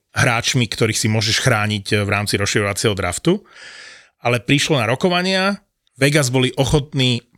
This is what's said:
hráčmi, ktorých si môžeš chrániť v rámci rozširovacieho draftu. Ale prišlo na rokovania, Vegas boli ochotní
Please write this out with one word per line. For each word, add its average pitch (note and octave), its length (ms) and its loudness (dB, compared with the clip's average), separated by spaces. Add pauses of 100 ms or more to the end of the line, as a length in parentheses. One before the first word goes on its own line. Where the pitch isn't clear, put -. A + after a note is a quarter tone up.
(100)
hráčmi, A#2+ 540 0
ktorých A2 340 0
si A2 100 0
môžeš G#2+ 320 0
chrániť G#2+ 440 0 (140)
v G2+ 100 0
rámci G#2 280 -2
rozširovacieho G2+ 560 0
draftu. F#2+ 480 -2 (760)
Ale B2 200 0
prišlo C#3+ 380 0
na A2+ 100 0
rokovania, F#3 720 0 (380)
Vegas C#3+ 340 2
boli B2+ 260 0
ochotní C3 720 0 (140)